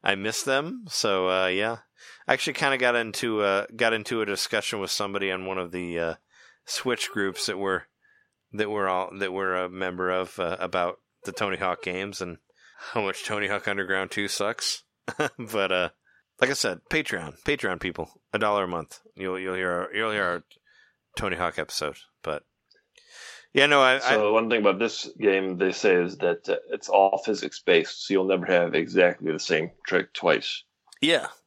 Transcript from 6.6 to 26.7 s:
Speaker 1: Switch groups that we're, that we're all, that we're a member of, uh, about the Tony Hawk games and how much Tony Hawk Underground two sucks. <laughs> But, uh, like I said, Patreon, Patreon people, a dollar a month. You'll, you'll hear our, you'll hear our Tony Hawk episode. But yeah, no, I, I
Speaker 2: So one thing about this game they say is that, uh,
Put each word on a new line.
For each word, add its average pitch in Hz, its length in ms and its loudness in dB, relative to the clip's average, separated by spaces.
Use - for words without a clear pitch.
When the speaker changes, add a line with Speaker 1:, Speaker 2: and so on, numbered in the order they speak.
Speaker 1:
Switch - 440 -4
groups 98 360 -2
that 95 120 -4
we're, 95 240 0
that 104 180 -2
we're 101 180 0
all, 92 300 0
that 95 140 -4
we're 95 220 -2
a 90 140 -2
member 90 420 -4
of, 92 280 -2
uh, 90 200 -2
about 90 420 -2
the 98 80 -8
Tony 95 260 -2
Hawk 90 240 -2
games 95 400 -6
and 87 160 -10
how 110 100 0
much 98 220 -4
Tony 104 240 -2
Hawk 101 200 -2
Underground 95 420 -2
two 101 180 -2
sucks. - 560 -4
<laughs> - 320 -4
But, 104 340 0
uh, 90 180 0
like 131 100 4
I 139 40 0
said, 92 260 -2
Patreon, 90 540 -4
Patreon 101 360 -2
people, 85 300 -6
a 107 60 -2
dollar 104 260 2
a 90 40 -4
month. 85 320 -8
You'll, 92 240 -6
you'll 92 160 -6
hear 92 160 -2
our, 87 240 -4
you'll 110 160 -2
hear 104 140 0
our 87 200 -2
Tony 92 200 -2
Hawk 85 220 -2
episode. 76 380 -6
But 76 220 -6
yeah, 139 120 8
no, 143 140 8
I, 131 160 8
I 135 40 -2
Speaker 2:
So 107 320 4
one 113 180 4
thing 117 100 4
about 98 200 6
this - 280 -2
game 95 380 4
they 92 140 4
say 95 220 4
is 87 240 2
that, 87 300 0
uh, 92 80 2